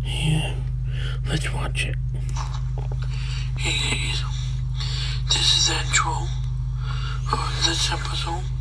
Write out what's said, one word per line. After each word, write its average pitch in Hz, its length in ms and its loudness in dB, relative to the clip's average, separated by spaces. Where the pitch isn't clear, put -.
Yeah. 127 520 2
Let's - 240 0
watch - 320 0
it. - 100 0
Hey - 220 0
guys, - 440 0
this - 300 4
is - 100 4
the - 80 2
intro - 420 2
of - 340 0
this - 260 2
episode. - 520 -2